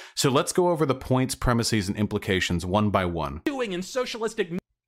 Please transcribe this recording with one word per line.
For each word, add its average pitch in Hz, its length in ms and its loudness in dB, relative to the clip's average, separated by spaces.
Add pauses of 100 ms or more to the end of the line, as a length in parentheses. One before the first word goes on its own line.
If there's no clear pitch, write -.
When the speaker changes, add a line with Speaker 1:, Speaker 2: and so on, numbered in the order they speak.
(140)
Speaker 1:
So - 160 2
let's 147 220 2
go 175 180 4
over 160 160 2
the 131 100 2
points, 127 400 0
premises, 117 520 2
and 98 80 -2
implications 95 680 0
one 104 240 2
by 95 160 2
one. 80 400 -4
Speaker 2:
Doing 254 260 -2
in 175 100 -4
socialistic 220 680 -4
n-, 175 80 -4 (280)